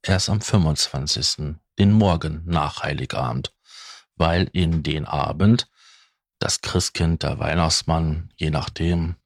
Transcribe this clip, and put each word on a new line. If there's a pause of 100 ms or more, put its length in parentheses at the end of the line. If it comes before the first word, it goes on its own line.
erst
am
fünfundzwanzigsten, (200)
den
Morgen
nach
Heiligabend, (640)
weil
in
den
Abend (680)
das
Christkind,
der
Weihnachtsmann,
je
nachdem